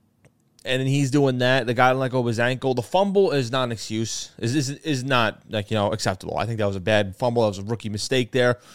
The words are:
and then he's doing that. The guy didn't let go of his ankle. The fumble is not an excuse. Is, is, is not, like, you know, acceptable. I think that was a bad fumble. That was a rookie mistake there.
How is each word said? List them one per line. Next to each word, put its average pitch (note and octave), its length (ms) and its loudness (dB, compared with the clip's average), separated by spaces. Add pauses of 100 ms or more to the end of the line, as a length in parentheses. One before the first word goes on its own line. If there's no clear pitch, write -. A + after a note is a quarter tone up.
(640)
and C3 160 0
then C3+ 60 0
he's C3+ 240 2
doing C3+ 260 4
that. B2 300 2
The B2 60 0
guy B2 160 6
didn't C3 120 0
let B2+ 100 -2
go C3 80 0
of A#2+ 60 -2
his A#2 140 -2
ankle. B2+ 340 0
The B2 80 0
fumble F#3+ 500 2
is C3 200 -2
not C3 140 -2
an A#2+ 60 -4
excuse. A2 640 -6
Is, A#2 180 -2
is, C3+ 160 0
is C#3+ 320 -4
not, B2 460 0
like, G#2 220 -4
you A2 40 -2
know, G2+ 160 2
acceptable. D#2+ 460 -4
I F#2 80 0
think A2+ 120 -6
that G#2+ 80 0
was G2+ 100 -2
a F#2+ 60 -6
bad G#2 340 0
fumble. A#2+ 280 0
That G#2+ 60 2
was F#2+ 100 -6
a G2 40 -10
rookie G#2+ 260 -6
mistake B2 420 -2
there. B2 280 2 (160)